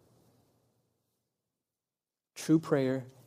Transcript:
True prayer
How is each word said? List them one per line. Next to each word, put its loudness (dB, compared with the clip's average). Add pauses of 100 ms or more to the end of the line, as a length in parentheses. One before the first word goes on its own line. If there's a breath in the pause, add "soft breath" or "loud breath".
(2250)
True 2
prayer 0 (200)